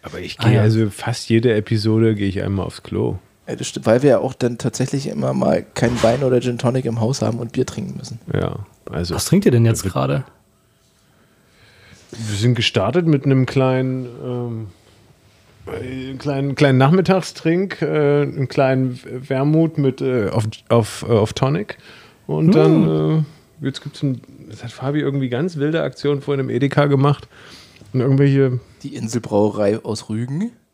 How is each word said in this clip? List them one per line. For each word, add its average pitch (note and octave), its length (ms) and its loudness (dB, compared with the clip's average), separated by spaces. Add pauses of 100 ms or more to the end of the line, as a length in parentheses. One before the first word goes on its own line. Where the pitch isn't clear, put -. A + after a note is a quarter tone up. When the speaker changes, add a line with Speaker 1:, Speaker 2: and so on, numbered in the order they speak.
Speaker 1:
Aber - 160 -14
ich F2+ 200 -12
Speaker 2:
Ah, A2+ 60 -2
Speaker 1:
gehe A#2+ 120 4
Speaker 2:
ja. G#2+ 40 4
Speaker 1:
also A2 300 2
fast - 380 -8
jede A2+ 260 4
Episode A2 600 2
gehe G2+ 120 -2
ich F#2+ 160 -4
einmal G2 240 -2
aufs - 160 -14
Klo. G2 340 -4 (300)
Speaker 3:
Ja, - 80 -6
das - 120 -10
stimmt, - 180 -8
weil A#2+ 180 4
wir C#3+ 80 6
ja A2 80 6
auch B2+ 140 -4
dann A#2+ 240 -2
tatsächlich C3+ 500 -4
immer B2+ 260 -4
mal - 300 0 (120)
keinen A#2+ 260 0
Wein A#2+ 220 2
oder B2+ 180 2
Gin B2 160 -4
Tonic B2+ 280 -2
im A#2 140 -4
Haus A#2+ 220 0
haben A2 180 -2
und A#2+ 120 -8
Bier B2+ 140 -2
trinken - 320 -10
müssen. A#2+ 220 -12 (140)
Speaker 1:
Ja, - 240 -2 (320)
also E2+ 260 -6
Speaker 2:
Was - 100 -4
trinkt G3 200 2
ihr F3 60 6
denn A#2 140 4
jetzt A2+ 180 2
Speaker 1:
wir F#2 80 -4
Speaker 2:
gerade? C3+ 320 -2 (1900)
Speaker 1:
wir G#2+ 260 -8
sind A#2+ 180 2
gestartet A#2+ 520 0
mit D3 180 2
einem C3+ 200 4
kleinen, C3 600 0 (160)
ähm, A#2+ 440 -6 (1000)
äh, B2+ 480 -10
kleinen, C#3 400 -4
kleinen C3+ 220 4
Nachmittagstrink, F3 1040 2
äh, D3 400 2
einem C#3 260 -2
kleinen C3 520 0 (280)
Wermut D#3 500 2
mit, C3+ 240 0
äh, B2+ 280 0
auf, A2 160 0 (240)
auf, A#2 380 2
äh, A2+ 40 0
auf A2 220 2
Tonic. D#3 440 -2 (500)
Und D#3 200 0
Speaker 2:
Hm. F3+ 60 8
Speaker 1:
dann, D#3 680 4 (380)
äh, C3 40 -8
jetzt C3+ 180 -6
gibt's - 180 -12
ein, B2+ 200 -4 (280)
das A2 140 -18
hat A#2+ 80 -12
Fabi C#3+ 300 -4
irgendwie C#3 280 -2
ganz D#3 280 -4
wilde D3+ 240 -2
Aktion C#3+ 400 -4
vorhin C3+ 240 -4
im B2 40 -8
Edeka C3+ 360 2
gemacht. C#3+ 420 2 (680)
Und B2+ 80 0
irgendwelche C3+ 580 4 (240)
Speaker 3:
Die - 120 -12
Inselbrauerei G#2+ 880 0
aus - 260 -8
Rügen. C3+ 420 -6 (220)